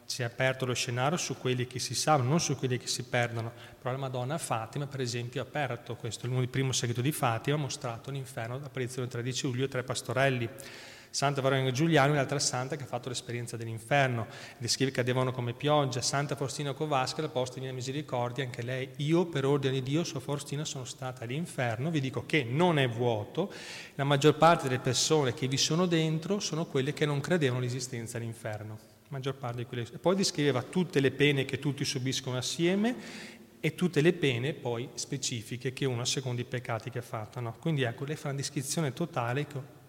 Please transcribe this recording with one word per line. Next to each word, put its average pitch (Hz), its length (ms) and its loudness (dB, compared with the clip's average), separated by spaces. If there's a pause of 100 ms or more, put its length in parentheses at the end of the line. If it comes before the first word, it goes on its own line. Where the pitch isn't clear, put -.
Si - 200 -4
è - 20 0
aperto 131 400 0
lo 123 80 0
scenario 127 440 0
su - 200 -4
quelli 123 300 0
che 127 120 -8
si 120 160 -4
salvano, 135 360 4
non 165 100 4
su 139 160 0
quelli 127 200 0
che 123 100 -6
si - 160 -4
perdono. 113 500 -2 (240)
Però 123 140 -4
la 131 60 -2
Madonna 131 360 -4
a 170 60 -2
Fatima, 120 460 -4
per 135 140 -10
esempio, 120 400 -4
ha 120 60 -4
aperto 120 500 -4
questo, 117 300 -8
il 127 240 0
primo 131 240 0
segreto 120 260 0
di 143 140 2
Fatima, 123 420 2
ha 151 40 0
mostrato 127 520 -6
l'inferno, 127 480 -6
l'apparizione 131 440 -4
del 123 80 -6
tredici 123 340 -4
luglio, 131 240 0
tre 127 140 -2
pastorelli. 127 640 2 (600)
Santa 139 320 2
Veronica 131 300 4
Giuliano 147 380 6
è - 20 4
un'altra 139 280 2
santa 131 360 -2
che 143 80 -8
ha 117 40 -10
fatto 120 200 -6
l'esperienza 120 480 -6
dell'inferno. 117 720 2 (300)
Descrive 131 340 0
che - 60 -2
cadevano 127 340 2
come 120 220 -4
pioggia. 139 480 2
Santa 143 340 0
Faustina 143 380 -4
Kowalska, 139 480 0
l'apostolo 131 440 -2
di 131 60 -6
Misericordia, 127 720 -4
anche 120 200 -6
lei: 131 340 -4
"Io, 165 300 4
per 139 180 -2
ordine 135 300 4
di 131 80 0
Dio, 143 200 0
sua 135 160 -4
Faustina, 147 460 -6
sono 131 180 -8
stata 127 400 -8
all'inferno. 127 680 -2
Vi 160 120 2
dico 131 240 -4
che 151 180 2
non 151 360 4
è 131 100 6
vuoto." 120 640 0 (420)
La 143 80 0
maggior 143 320 6
parte 165 320 8
delle 127 120 0
persone 135 540 4
che - 140 -2
vi 131 100 0
sono 165 280 4
dentro 160 560 2
sono 160 240 -2
quelle 139 260 0
che 151 140 0
non 143 160 0
credevano 139 380 2
all'esistenza 120 580 -6
dell'inferno. 107 720 -8 (200)
Maggior 135 260 -4
parte 120 220 -6
di 120 80 -4
quelle. 120 260 -4
E - 60 -14
poi 175 180 4
descriveva 147 480 2
tutte 175 380 2
le 135 100 6
pene 139 320 4
che 123 160 -4
tutti 139 240 -2
subiscono 127 540 -2
assieme 190 580 2 (640)
e 156 160 0
tutte 170 240 2
le 165 140 8
pene 139 400 2
poi 120 400 -4
specifiche 123 800 -4
che 139 100 -4
uno 123 200 0
ha - 20 -2
secondo 123 340 -2
i 120 60 -2
peccati 123 440 -4
che 120 100 -6
ha - 20 -8
fatto, 113 400 -8
no? 117 180 -6
Quindi 156 220 0
ecco, 120 240 0
lei 151 100 -6
fa 151 140 -8
una 139 80 -4
descrizione 143 560 -2
totale 135 520 -2
che - 440 -12